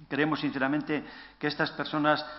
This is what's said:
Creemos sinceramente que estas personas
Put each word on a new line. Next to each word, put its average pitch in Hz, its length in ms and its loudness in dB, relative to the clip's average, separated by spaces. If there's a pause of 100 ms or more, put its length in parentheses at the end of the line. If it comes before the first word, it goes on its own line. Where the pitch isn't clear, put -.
Creemos 147 340 2
sinceramente 143 640 0 (360)
que 147 80 -2
estas 147 240 0
personas 151 520 2 (160)